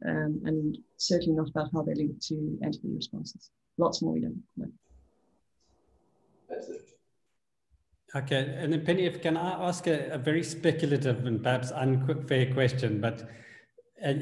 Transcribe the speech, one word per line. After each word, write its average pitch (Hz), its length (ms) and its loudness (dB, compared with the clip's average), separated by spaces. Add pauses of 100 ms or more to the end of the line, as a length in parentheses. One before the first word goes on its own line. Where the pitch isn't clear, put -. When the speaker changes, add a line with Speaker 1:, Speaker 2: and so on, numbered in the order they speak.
Speaker 1:
um, 156 380 0
and 156 340 0 (200)
certainly 170 360 2
not 156 140 0
about 151 240 -4
how 160 100 0
they 151 120 -2
link 147 320 -4
to 156 360 -4
antibody 151 320 -4
responses. - 560 -10 (280)
Lots - 240 2
more 160 100 0
we - 80 0
don't - 200 -4 (160)
know. - 140 -8 (1800)
Speaker 2:
That's - 200 -10
it. - 220 -14 (1200)
Speaker 3:
Okay, 135 440 0
and 156 140 0
then 160 120 0
Penny, 180 220 4
if 170 160 -4
can 165 140 2
I 180 300 -2
ask 180 220 -2
a, 139 220 2
a 151 80 -4
very 156 260 2
speculative 139 800 2
and 110 160 0
perhaps 127 300 2
unfair 131 800 2
question, 123 480 2
but, 113 220 -2 (840)
uh, 151 40 0 (140)